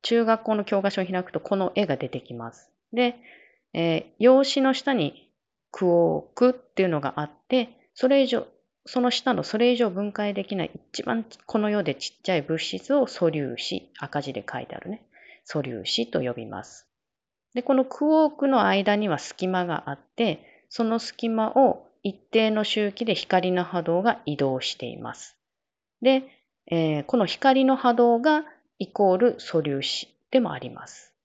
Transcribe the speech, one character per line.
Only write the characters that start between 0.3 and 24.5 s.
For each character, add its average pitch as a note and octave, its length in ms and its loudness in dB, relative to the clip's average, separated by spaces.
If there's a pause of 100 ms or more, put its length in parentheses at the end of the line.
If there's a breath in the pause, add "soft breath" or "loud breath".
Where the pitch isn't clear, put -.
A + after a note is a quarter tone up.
校 A3 120 -2
の G#3 80 -2
教 G3 180 0
科 G3+ 80 0
書 G3 120 -4
を F#3 40 0
開 F3+ 180 -4
く - 80 -12
と - 80 -6
こ - 160 -2
の F#3+ 200 -2
絵 G3+ 100 0
が C#3+ 120 -2
出 B2+ 120 -8
て B2+ 120 -8
き - 120 -18
ま A#2 200 -12
す。 - 180 -20 (220)
で、 A#3+ 220 0 (580 soft breath)
え E3 240 0
ー、 - 80 -4 (140)
用 C4 240 8
紙 C4+ 180 0
の C4+ 120 2
下 C4+ 200 -4
に D#3+ 380 -4 (400)
ク F3+ 200 0
オ E3 420 2
ー - 20 -20
ク B3 160 4
っ - 20 -4
て - 280 -6
い F#3+ 40 4
う F3+ 40 0
の D3+ 120 0
が C3+ 160 -6
あ D3 60 -4
っ D3+ 80 -10 (180)
て、 A#3+ 200 0 (240 soft breath)
そ - 140 -2
れ C#4 140 6
以 B3+ 60 4
上、 A#3+ 200 -2 (380)
そ - 160 -2
の B3 100 2
下 B3+ 220 -2
の B3+ 100 0
そ - 140 -6
れ A#3+ 140 4
以 A#3+ 60 2
上 A#3 120 2
分 G3 240 -4
解 G#3 200 -4
で G3 120 -6
き G3 100 -8
な F3 80 -2
い - 80 -6 (200)
一 - 120 -8
番 A3+ 220 -2 (200)
こ - 120 -4
の G#3 120 2
世 G#3 140 0
で D3 120 -2
ち - 220 -12
っ - 40 -20
ち F#3+ 100 -4
ゃ F3+ 60 2
い D3 40 0
物 D#3 160 -4
質 - 380 -4
を C#4 120 2
素 E3 240 0
粒 C3+ 260 -6
子、 - 420 -10
赤 - 220 -6
字 C3+ 120 -10
で G2+ 160 -10
書 B2+ 100 -8
い B2 80 -12
て - 80 -14
あ - 40 -10
る - 100 -14
ね、 G#3+ 160 -12 (380 soft breath)
素 - 180 -4
粒 A#2+ 240 -8
子 A#3 220 -2
と - 140 -2
呼 B2 120 -4
び A#2 120 -10
ま G2+ 180 -12
す。 - 240 -20 (680)
で、 B3 100 -4
こ C4+ 100 0
の C4 120 4
ク D4 200 -4 (180)
オ D4 60 4
ー - 20 -2
ク C#4+ 160 -2
の B3 180 4
間 G3 300 2
に G#3 140 -2
は D3 80 0
隙 - 300 -8
間 F#3 180 -2
が E3 240 -6
あ C#3 40 -8
っ - 60 -12
て、 - 720 -6
そ - 140 -4
の A3+ 160 0
隙 - 280 -8
間 A3 220 0
を - 380 4 (160)
一 G3 100 -4
定 A3 380 0
の G#3+ 120 0
周 G#3 280 0
期 - 120 -8
で A3 120 0
光 F#3 360 0
の F3+ 120 2
波 F3 180 -4
動 E3 200 0
が A3 240 0
移 D3 120 -4
動 C3 240 0